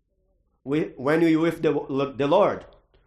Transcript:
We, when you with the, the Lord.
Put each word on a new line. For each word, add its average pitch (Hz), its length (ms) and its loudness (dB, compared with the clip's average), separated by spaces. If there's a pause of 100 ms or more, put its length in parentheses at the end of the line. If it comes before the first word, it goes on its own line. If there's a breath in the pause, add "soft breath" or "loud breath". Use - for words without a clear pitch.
(640)
We, 151 320 -4
when 147 260 0
you 160 180 4
with 165 220 -2
the, 139 560 -2
the 139 100 0
Lord. 156 380 2 (420)